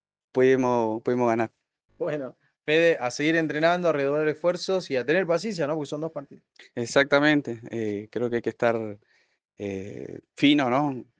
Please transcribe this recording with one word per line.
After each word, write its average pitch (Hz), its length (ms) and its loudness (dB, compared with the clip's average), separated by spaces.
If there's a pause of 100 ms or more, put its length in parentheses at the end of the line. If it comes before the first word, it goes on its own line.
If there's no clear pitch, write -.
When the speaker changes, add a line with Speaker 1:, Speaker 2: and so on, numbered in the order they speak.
(320)
Speaker 1:
pudimos, 123 680 2
pudimos 123 260 0
ganar. 113 220 0 (480)
Speaker 2:
Bueno, 147 380 -6 (280)
Fede, 165 360 4
a 123 100 -4
seguir 156 260 0
entrenando, 165 520 0
a 156 40 4
redoblar 147 360 0
esfuerzos 175 640 -2
y 135 60 0
a 120 80 -2
tener 170 220 2
paciencia, 170 400 -2
¿no? 151 80 -2
Porque 147 140 -6
son 151 120 -8
dos 160 120 -6
partidos. 143 320 -14 (300)
Speaker 1:
Exactamente, 139 840 2 (100)
eh, 107 400 -6
creo 120 200 -2
que 120 60 0
hay 113 60 -2
que 120 80 -4
estar, 110 480 -2 (600)
eh, 98 640 -10 (140)
fino, 143 360 4
¿no? 131 340 0 (160)